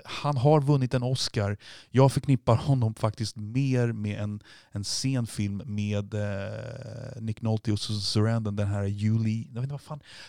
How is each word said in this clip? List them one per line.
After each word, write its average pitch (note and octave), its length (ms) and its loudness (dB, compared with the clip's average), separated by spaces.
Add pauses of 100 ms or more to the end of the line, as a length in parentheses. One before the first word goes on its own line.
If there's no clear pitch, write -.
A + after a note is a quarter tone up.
han D3 320 -4
har D3 240 6
vunnit C3+ 320 2
en B2 100 2
Oscar. G#2+ 540 -2 (320)
Jag C3 220 8
förknippar B2+ 440 4
honom A#2+ 400 2
faktiskt G#2+ 400 -2
mer A#2+ 560 0
med G#2 300 -4
en, G#2 220 -6 (280)
en G2+ 120 -6
scenfilm G#2+ 800 -2
med, G#2 480 -2
eh, G#2 1080 -8
Nick A2 200 -6
Nolte A2 300 0
och G#2 80 0
Susan G#2+ 220 -4
Sarandon, G#2+ 540 0
den G#2 120 0
här G2+ 160 -2
Julie, A2 640 0
jag - 60 -20
vet A#2 100 -6
inte C#3 100 -6
vad C#3 80 -10
fan, D3+ 180 -12 (300)